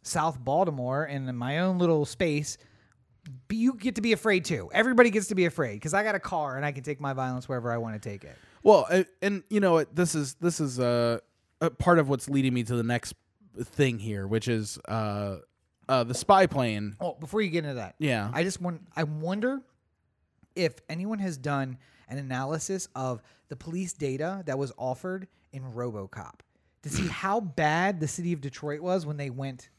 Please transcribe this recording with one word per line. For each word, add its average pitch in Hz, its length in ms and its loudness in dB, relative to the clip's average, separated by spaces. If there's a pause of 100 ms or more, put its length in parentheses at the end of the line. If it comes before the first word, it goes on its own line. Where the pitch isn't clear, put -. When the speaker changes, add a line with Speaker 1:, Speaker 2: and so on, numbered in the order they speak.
Speaker 1:
South 156 360 -2
Baltimore 135 640 0
and 139 240 -6
in 127 80 -6
my 127 240 -2
own 185 180 2
little 165 280 4
space." 151 500 -2 (920)
But 214 80 -2
you 247 180 4
get 220 220 -4
to 220 60 -2
be 233 100 4
afraid 190 320 2
too. 113 280 -4
Everybody 240 380 6
gets 196 180 0
to 214 60 -2
be 185 120 4
afraid 117 360 -2
'cause 156 120 -2
I 208 100 2
got 214 100 0
a 190 60 -2
car 147 360 -4
and 139 80 -4
I 147 60 0
can 135 140 -10
take 143 160 -6
my 139 120 -4
violence 127 360 -4
wherever 120 240 -2
I 117 60 -2
wanna 113 200 -6
take 101 260 -10
it. 71 120 -18 (260)
Speaker 2:
Well, 196 280 10
I, 185 160 4 (160)
and 196 280 -2
you 208 80 2
know 190 140 6
what? 156 240 4
This 175 180 2
is, 143 200 -2
this 165 260 -2
is, 131 180 -2
uh, 120 400 2 (420)
a 165 100 2
part 175 280 4
of 143 100 4
what's 135 200 -2
leading 135 260 2
me 123 100 2
to 120 120 -2
the 117 80 0
next 120 300 -2 (440)
thing 120 400 0
here, 101 300 -6
which 110 200 0
is, 110 380 -2
uh, 104 520 -4 (500)
uh, 127 160 4
the 123 100 -4
spy 190 320 6
plane. 107 540 -2
Speaker 1:
Oh, 175 180 -4
before 175 220 -4
you 202 100 0
get 160 140 -2
into 143 120 -6
that, 104 220 -10
Speaker 2:
Yeah. 117 360 0
Speaker 1:
I 151 100 0
just 190 160 -4
want, 175 220 -6 (120)
I 165 100 -2
wonder 190 560 -2 (920)
if 170 200 0 (140)
anyone 196 300 -4
has 185 180 -4
done 135 420 -4 (300)
an 135 100 -8
analysis 143 760 -4
of 127 280 -4 (260)
the 135 80 -10
police 175 360 -8
data 151 540 -4
that 135 120 -4
was 135 180 -4
offered 185 520 -6 (240)
in 135 100 -10
RoboCop 110 760 -8 (420)
to 151 60 -12
see 180 180 -2
Speaker 2:
<clears throat> - 20 -2
Speaker 1:
how 196 320 -2
bad 170 600 0
the 151 80 -2
city 175 240 -4
of 156 80 -4
Detroit 147 400 -8
was 180 260 0
when 151 100 -6
they 143 140 -6
went 131 380 -8 (100)